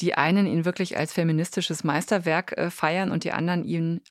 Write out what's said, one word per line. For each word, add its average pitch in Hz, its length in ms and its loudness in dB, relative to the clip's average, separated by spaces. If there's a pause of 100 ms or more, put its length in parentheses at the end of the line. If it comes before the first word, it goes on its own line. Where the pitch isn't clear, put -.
die 175 140 2
einen 185 300 4
ihn 165 200 2
wirklich 180 320 -2
als 156 160 -2
feministisches 165 680 0
Meisterwerk, 170 760 0
äh, 175 120 0
feiern 180 420 -2
und 175 120 0
die - 80 -2
anderen 175 320 0
ihn 165 480 -2